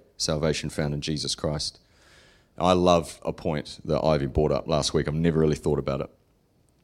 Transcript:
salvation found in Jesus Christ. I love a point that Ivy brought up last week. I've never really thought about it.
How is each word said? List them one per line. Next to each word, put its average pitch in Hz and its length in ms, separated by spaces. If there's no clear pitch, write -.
salvation 78 540
found 73 240
in 73 80
Jesus 71 340
Christ. - 440
I 90 160
love 90 500
a - 100
point - 520
that 76 180
Ivy 73 240
brought 76 240
up - 160
last 73 260
week. 73 140
I've 73 60
never 80 260
really 78 160
thought 73 220
about 69 240
it. - 80